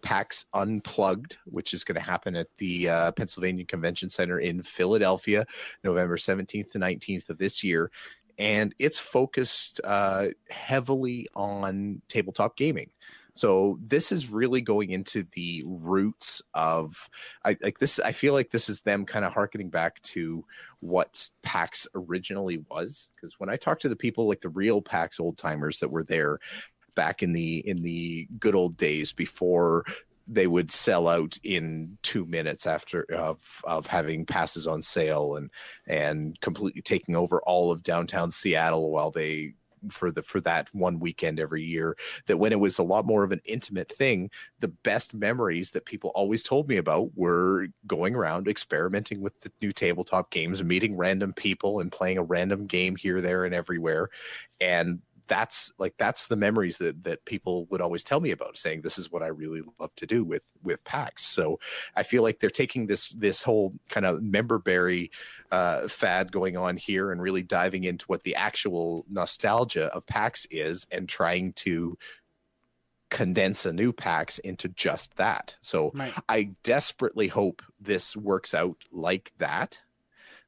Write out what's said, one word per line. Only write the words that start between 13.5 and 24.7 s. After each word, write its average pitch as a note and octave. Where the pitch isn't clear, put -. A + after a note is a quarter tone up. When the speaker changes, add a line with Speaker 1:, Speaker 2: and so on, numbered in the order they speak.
Speaker 1:
this C3
is D#3
really A#2+
going G#2+
into F#2+
the E2+
roots F#2
of, D#2+
I, G#2
like, -
this, -
I -
feel C#3
like C3+
this -
is G#2
them G2+
kinda G2+
hearkening G2+
back E2
to E2
what -
pax -
originally F#2
was. -
'Cause -
when F#2+
I A2+
talk -
to -
the A2+
people, A2+
like, G2+
the -
real G2+